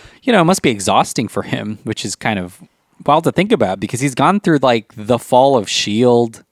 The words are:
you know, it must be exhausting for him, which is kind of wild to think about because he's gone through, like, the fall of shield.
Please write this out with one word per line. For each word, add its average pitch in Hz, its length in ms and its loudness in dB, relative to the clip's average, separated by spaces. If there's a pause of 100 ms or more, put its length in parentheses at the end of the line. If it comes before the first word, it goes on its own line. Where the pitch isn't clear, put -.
(220)
you 247 100 0
know, 208 80 4
it 165 40 4
must 185 180 0
be 147 80 2
exhausting 104 580 0
for - 140 -6
him, 107 420 -8
which 110 220 -6
is 98 100 -10
kind 110 220 -4
of 90 240 -10 (420)
wild 156 200 2
to 135 80 0
think 208 200 -2
about 98 280 0
because 107 200 -6
he's 135 140 -2
gone 170 260 2
through, 156 220 2
like, 117 340 0
the 107 220 -2
fall 131 400 2
of 98 100 -4
shield. 117 840 0